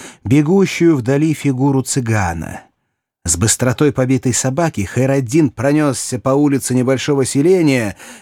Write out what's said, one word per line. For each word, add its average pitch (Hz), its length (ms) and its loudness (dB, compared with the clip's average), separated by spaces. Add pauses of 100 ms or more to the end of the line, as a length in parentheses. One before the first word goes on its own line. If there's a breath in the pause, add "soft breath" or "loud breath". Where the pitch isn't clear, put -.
(240 loud breath)
бегущую 160 720 2
вдали 139 380 0
фигуру 135 480 0
цыгана. 101 840 -4 (580)
С 85 140 -4
быстротой 120 540 0
побитой 127 420 0
собаки 139 480 -2
Хайраддин 135 680 0
пронесся 143 680 -2
по 131 100 -2
улице 139 440 2
небольшого 131 500 0
селения 139 720 2 (260 loud breath)